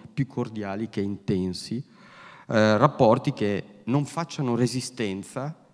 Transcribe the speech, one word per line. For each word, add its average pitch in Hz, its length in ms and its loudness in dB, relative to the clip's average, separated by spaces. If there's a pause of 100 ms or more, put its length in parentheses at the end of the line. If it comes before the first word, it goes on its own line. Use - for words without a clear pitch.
(140)
più 135 120 -2
cordiali 107 640 -6
che 104 120 -4
intensi, 98 760 -4 (720)
eh, 107 300 4
rapporti 127 560 4
che - 520 -4
non 139 200 0
facciano 139 500 -4
resistenza 120 1000 -4 (180)